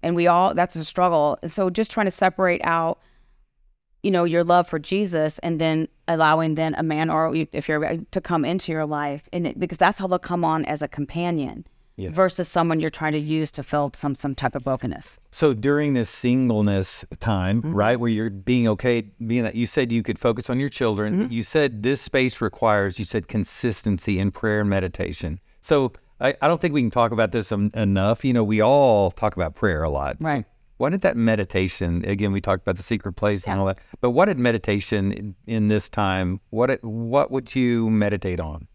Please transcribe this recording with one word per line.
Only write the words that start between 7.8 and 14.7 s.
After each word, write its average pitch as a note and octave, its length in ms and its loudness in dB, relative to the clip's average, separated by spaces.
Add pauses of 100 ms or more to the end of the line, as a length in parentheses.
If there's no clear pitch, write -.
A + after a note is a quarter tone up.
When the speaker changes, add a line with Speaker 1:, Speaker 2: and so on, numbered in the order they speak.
Speaker 1:
to F#3+ 100 -4
come E3 240 -2
into F3 260 -2
your D#3 140 -2
life, D3 480 -6
and E3+ 120 -2
it, - 140 -6
because F3 180 -4
that's F#3+ 220 4
how F#3+ 80 -4
they'll F3+ 120 2
come F3 260 -2
on D#3+ 200 2
as D3+ 160 -4
a D3 60 -6
companion D#3+ 760 -4 (320)
Speaker 2:
Yeah. F#3+ 140 -8
Speaker 1:
versus F3+ 360 2
someone E3 320 0
you're D#3 100 -2
trying D#3 220 -4
to D3+ 80 -2
use D3+ 340 -2
to D3+ 100 -10
fill D3 300 -2
some, - 220 -4
some C#3 200 -6
type C3+ 200 -4
of B2+ 80 -6
brokenness. - 560 -6 (120)